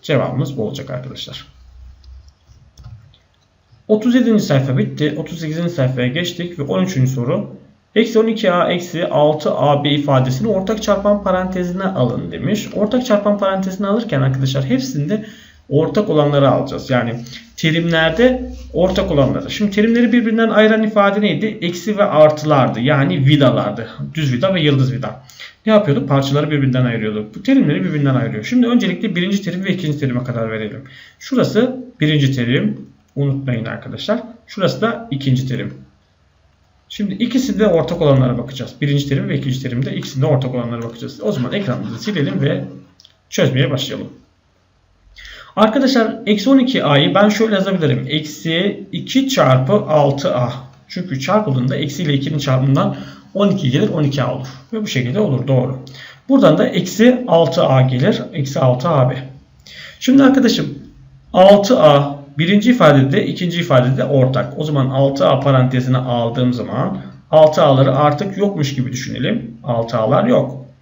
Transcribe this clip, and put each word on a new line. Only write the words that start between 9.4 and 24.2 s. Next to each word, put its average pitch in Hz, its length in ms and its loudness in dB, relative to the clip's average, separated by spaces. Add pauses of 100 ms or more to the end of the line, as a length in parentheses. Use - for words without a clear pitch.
a 139 280 2
b 147 80 0
ifadesini 139 560 0
ortak 208 360 -2
çarpan 208 400 0
parantezine 185 600 -2
alın 190 480 -2
demiş. - 420 -4
Ortak 208 320 0
çarpan 202 320 2
parantezine 190 500 -2
alırken 196 340 -2
arkadaşlar 131 440 0
hepsinde 208 600 -4 (440)
ortak 156 400 0
olanları 147 400 4
alacağız. 127 400 -4
Yani 120 260 -2 (420)
terimlerde 170 920 0 (220)
ortak 185 380 0
olanları. 139 400 0
Şimdi 202 200 -2
terimleri 233 420 2
birbirinden 226 360 2
ayıran 214 340 4
ifade 208 380 2
neydi? 208 400 -2
Eksi 190 360 -4
ve 202 60 4
artılardı. 147 760 4
Yani 143 460 2
vidalardı. 113 640 2 (240)
Düz 143 200 -2